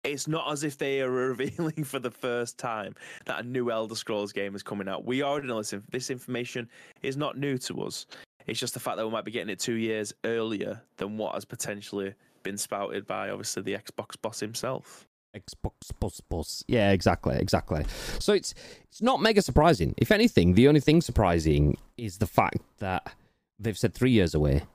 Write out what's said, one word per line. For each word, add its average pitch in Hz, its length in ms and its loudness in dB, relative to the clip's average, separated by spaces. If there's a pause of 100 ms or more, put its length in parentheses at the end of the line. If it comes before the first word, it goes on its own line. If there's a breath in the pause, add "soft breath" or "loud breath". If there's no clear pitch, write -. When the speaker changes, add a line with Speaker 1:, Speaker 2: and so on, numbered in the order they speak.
Speaker 1:
It's 139 240 -6
not 151 240 -4
as 147 140 -4
if 143 120 -4
they 139 240 0
are 127 100 0
<laughs> 127 80 0 (100)
revealing 143 560 -4
for 135 140 -6
the 123 120 -4
first 120 460 -4
time 110 360 -6 (300 loud breath)
that 98 160 -6
a 113 40 -8
new 123 280 -2
Elder 110 240 -4
Scrolls 104 380 -4
game 101 200 -6
is 98 100 -12
coming 98 260 -6
out. 95 160 -6
We 131 180 -2
already 139 240 -2
know 113 120 -4
this, 107 120 -6
inf-, 101 200 -10
this 131 180 -6
information 123 580 -6 (360 soft breath)
is 131 120 -4
not 143 220 -4
new 139 220 -2
to - 240 -6
us. - 220 -8 (420 loud breath)
It's 113 120 -6
just 120 160 -6
the 123 40 -8
fact 101 180 -4
that 113 100 -2
we 110 40 -4
might 107 140 -4
be 110 60 -8
getting 107 180 -6
it 92 80 -6
two 120 160 -4
years 110 400 -2 (100)
earlier 113 560 -4 (180)
than 104 200 -6
what 104 160 -4
has 101 120 -8
potentially 101 680 -8 (300)
been 101 160 -6
spouted 101 480 -6
by, 101 240 -6
obviously, 101 320 -8
the 98 100 -4
Xbox - 480 -10
boss 110 180 -6
himself. - 680 -8 (280)
Speaker 2:
Xbox - 360 -10 (280)
boss - 300 -4
boss. - 380 -6
Yeah, 104 240 4
exactly, 92 460 2
exactly. - 460 0 (360 loud breath)
So 208 140 2
it's, - 200 0 (300 loud breath)
it's - 180 -14
not 247 180 2
mega 208 220 6
surprising. 151 560 4
If - 140 4
anything, 90 420 6
the 120 140 10
only 151 120 8
thing 156 220 6
surprising 80 760 4 (220)
is 110 220 -8
the 101 80 0
fact - 300 2 (200)
that - 380 -4 (420)
they've 101 180 -4
said - 200 0
three 127 160 4
years 90 240 6
away 73 260 4 (120)